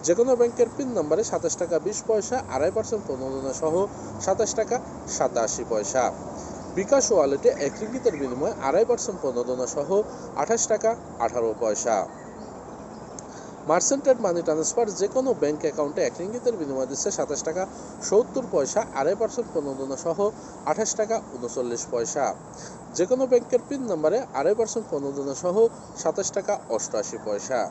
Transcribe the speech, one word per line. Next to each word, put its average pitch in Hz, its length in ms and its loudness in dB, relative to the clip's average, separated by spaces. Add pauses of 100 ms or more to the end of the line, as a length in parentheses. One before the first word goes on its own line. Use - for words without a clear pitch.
যে 170 120 4
কোনো 254 220 4
ব্যাংকের 240 360 4
পিন 269 120 -4 (100)
নম্বরে 160 320 2
সাতাশ 165 320 0
টাকা 170 140 0 (100)
বিশ 208 120 -2 (100)
পয়সা, 220 280 2 (180)
আড়াই 151 220 4
পার্সেন্ট 214 320 -2
পণ্য 131 140 -2 (380)
সহ 156 140 2 (500)
সাতাশ 196 340 2
টাকা 226 180 2 (400)
সাতাশি 120 560 2
পয়সা। 110 320 2 (720)
বিকাশ 214 280 4 (100)
ওয়ালেটে 143 360 6 (160)
এক 127 140 -2
রিঙ্গিতের 226 400 0
বিনিময়ে 135 340 -2 (140)
আড়াই 180 220 6
পার্সেন্ট 220 320 0
পণ্য 127 160 0 (380)
সহ 143 120 -2 (540)
আঠাশ 226 200 2 (100)
টাকা 220 180 2 (340)
আঠারো 113 260 2 (120)
পয়সা। 110 340 2 (1700)
মার্চেন্টেড 254 540 4
মানি 175 220 2
ট্রান্সফার 160 400 2 (140)
যে 202 140 2
কোনো 262 160 2 (120)
ব্যাংক 147 240 2
অ্যাকাউন্টে 151 420 0
এক - 120 -4
রিঙ্গিতের 233 400 2
বিনিময়ে 135 300 -2
দিচ্ছে 139 280 0
সাতাশ 143 300 -2
টাকা 170 140 -2 (460)
সত্তর 240 360 4 (100)
পয়সা, 147 260 2 (200)
আড়াই 170 200 4
পার্সেন্ট 226 340 -2
পণ্য 135 500 -4
সহ 165 140 0 (520)
আঠাশ 196 200 0 (100)
টাকা 220 160 0 (180)
ঊনচল্লিশ 120 480 -4 (100)
পয়সা। 120 320 0 (720)
যে 165 140 4
কোনো 254 200 4
ব্যাংকের 240 380 4
পিন 277 220 -4
নম্বরে 160 280 2 (200)
আড়াই 170 200 4
পার্সেন্ট 220 320 -2
পণ্য 139 160 -2 (360)
সহ 180 140 0 (460)
সাতাশ 175 340 0
টাকা 202 180 0 (200)
অষ্টআশি 110 520 -2
পয়সা। 110 340 -2 (100)